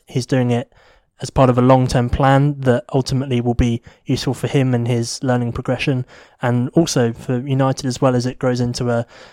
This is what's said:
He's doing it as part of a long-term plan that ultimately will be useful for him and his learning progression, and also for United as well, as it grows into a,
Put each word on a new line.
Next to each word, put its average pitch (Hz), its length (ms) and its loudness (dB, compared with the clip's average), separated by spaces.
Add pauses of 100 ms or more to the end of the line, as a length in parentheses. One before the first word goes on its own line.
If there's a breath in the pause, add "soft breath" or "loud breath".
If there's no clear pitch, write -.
He's 123 180 -4
doing 127 240 0
it 120 220 -2 (480 soft breath)
as 131 100 -8
part 131 180 4
of 123 80 2
a 123 60 4
long-term 127 480 4
plan 139 500 2
that 127 320 0
ultimately 131 480 0
will 120 140 -2
be 120 260 0 (240 soft breath)
useful 131 300 -2
for - 140 -6
him 131 260 0
and 120 120 -2
his 117 360 -2
learning 123 300 0
progression, 127 520 -4 (380 loud breath)
and 123 280 0
also 135 420 2
for 123 260 -4
United 135 480 -2
as 123 140 -4
well, 127 160 2
as 123 100 -2
it 123 140 -8
grows 123 200 0
into 123 300 -2
a, 120 160 -2 (260 loud breath)